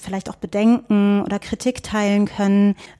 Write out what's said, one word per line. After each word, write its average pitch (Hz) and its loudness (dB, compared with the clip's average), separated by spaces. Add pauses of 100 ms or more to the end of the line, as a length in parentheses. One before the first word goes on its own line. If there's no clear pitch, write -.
vielleicht 190 -10
auch - -14
Bedenken 202 2
oder 202 -4
Kritik - -6
teilen 208 0
können, 202 2 (240)